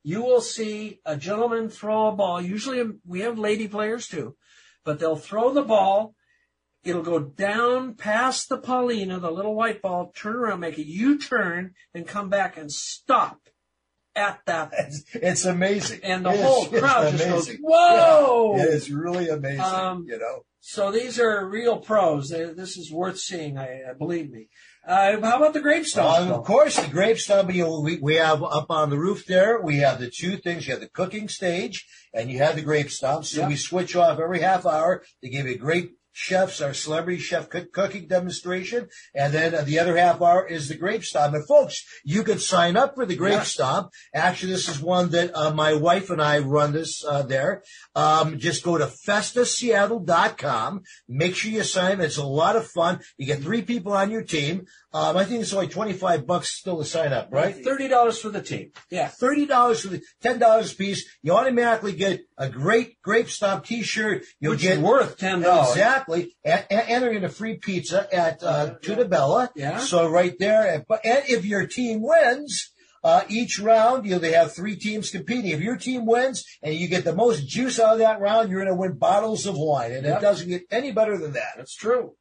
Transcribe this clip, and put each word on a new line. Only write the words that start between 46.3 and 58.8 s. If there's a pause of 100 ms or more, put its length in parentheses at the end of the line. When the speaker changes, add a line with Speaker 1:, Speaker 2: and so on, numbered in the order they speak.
Speaker 2:
run
this,
uh,
there. (320)
Um,
just
go
to
festa
seattle
dot
com. (260)
Make
sure
you
sign.
It's
a
lot
of
fun. (180)
You
get
three
people
on
your
team. (260)
Um,
I
think
it's
only
twenty-five
bucks
still
to
sign
up,
right?
Speaker 1:
Thirty
dollars
for
the
team. (180)